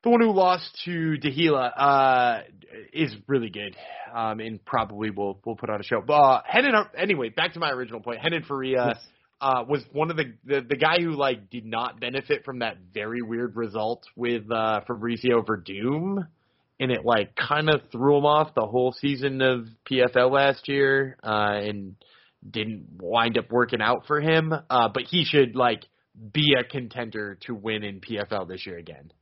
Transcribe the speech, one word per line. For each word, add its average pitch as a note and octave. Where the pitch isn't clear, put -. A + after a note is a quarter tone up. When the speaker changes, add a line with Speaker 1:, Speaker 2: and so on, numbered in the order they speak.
Speaker 1:
the A#3+
one A#3
who A3+
lost F3+
to D#3+
De D3
Gea, C#3+
uh, C3
is C#3
really A#2+
good, G2+
um, A2
and A2
probably G#2+
will, G2
will A2+
put A2
on G#2
a G2+
show. A2+
But, D3
uh, C3+
Renan, A3+
anyway, D#3
back D#3+
to E3+
my D3+
original A#2+
point. A2+
Renan D#3+
Faria, C3
Speaker 2:
Yes. -
Speaker 1:
uh, C3
was C#3+
one D#3+
of D#3+
the, B2+
the, C3+
the B2+
guy D#3+
who, E3+
like, C3
did A2+
not A2+
benefit C3
from B2+
that A2
very A2+
weird A#2
result A2
with, A#2
uh, A2
Fabricio A#2
Verdum, C3
and C3
it, A#2+
like, A2
kinda D3+
threw C#3
him C#3+
off D3+
the A2+
whole B2+
season C3+
of B2+
P B2+
F B2
L B2+
last C#3
year, C3+
uh, G#2
and G2+
didn't G#2+
wind A#2
up A2+
working A#2+
out A2+
for D3
him. D#3+
Uh, A#2+
but -
he E3+
should, C3
like, A#2+
be D3
a B2
contender A2
to A#2+
win G#2+
in G2
P G#2
F G2+
L F#2+
this F#2
year F2
again. D2+